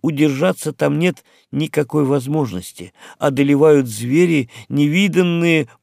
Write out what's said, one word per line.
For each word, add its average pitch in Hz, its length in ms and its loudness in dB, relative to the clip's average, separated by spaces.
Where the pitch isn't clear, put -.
удержаться 151 720 -2
там 147 260 -2
нет 175 240 -2
никакой 151 520 -2
возможности. 131 920 -4
Одолевают 143 720 4
звери, 131 600 0
невиданные 170 1000 0